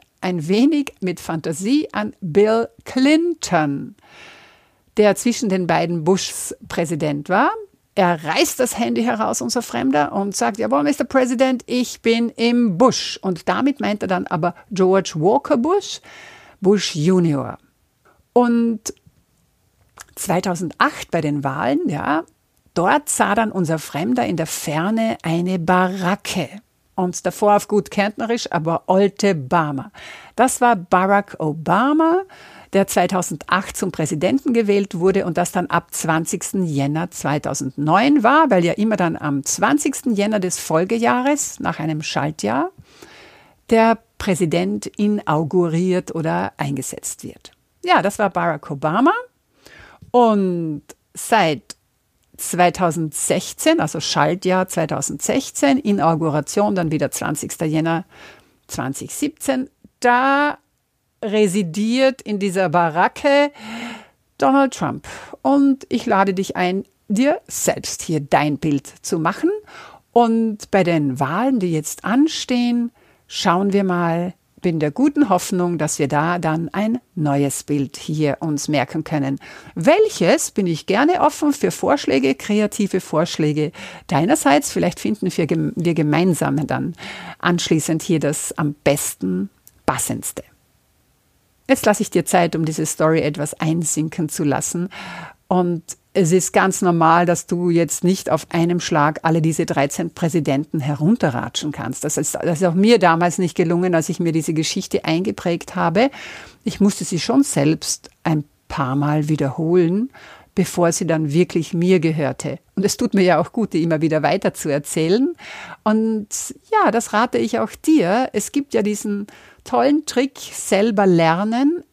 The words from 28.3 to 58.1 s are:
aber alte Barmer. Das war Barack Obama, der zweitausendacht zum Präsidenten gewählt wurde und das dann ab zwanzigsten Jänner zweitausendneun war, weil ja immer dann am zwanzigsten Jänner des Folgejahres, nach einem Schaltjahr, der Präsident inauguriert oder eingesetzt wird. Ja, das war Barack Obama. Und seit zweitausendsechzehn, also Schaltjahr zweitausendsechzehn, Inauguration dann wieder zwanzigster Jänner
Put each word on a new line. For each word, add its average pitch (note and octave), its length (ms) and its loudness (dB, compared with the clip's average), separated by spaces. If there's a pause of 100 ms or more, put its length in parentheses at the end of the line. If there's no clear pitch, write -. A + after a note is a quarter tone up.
aber E3 340 -2
alte G3 480 2
Barmer. D3 560 -2 (460)
Das B3+ 240 2
war A#3+ 160 4
Barack F#3+ 600 2
Obama, C4 840 2 (480)
der G3 160 2
zweitausendacht F3+ 880 -2
zum - 160 -4
Präsidenten F#3 640 -2
gewählt G3+ 420 0
wurde F#3+ 300 2
und E3+ 120 -2
das F3 140 -2
dann F3 160 -2
ab - 260 -2
zwanzigsten E3 720 -2
Jänner D3 460 -2
zweitausendneun D3+ 1120 0
war, C#4+ 260 6
weil F#3 140 4
ja E3+ 100 2
immer G#3+ 220 0
dann E3+ 220 0
am C#3+ 260 -4
zwanzigsten C4 720 0
Jänner G#3 240 0
des F#3 180 -4
Folgejahres, A#3 1000 0
nach F3 200 -4
einem D#3 220 -2
Schaltjahr, D#3 720 -2 (960)
der A3+ 280 4 (200)
Präsident F#3 680 0
inauguriert F3+ 1300 0
oder E3 400 -2
eingesetzt - 720 -8
wird. - 260 -18 (320)
Ja, F4 180 2
das F#3+ 180 -2
war G3+ 100 2
Barack E3+ 420 -4
Obama. E3+ 420 2 (960)
Und F#3 720 2 (300)
seit E3 600 0 (640)
zweitausendsechzehn, E3+ 1400 0
also E3 200 -2
Schaltjahr F3+ 680 0
zweitausendsechzehn, E3 1080 -2
Inauguration E3 1000 0
dann E3 160 -2
wieder D3 200 -2
zwanzigster - 540 -6
Jänner D#3+ 400 0 (640)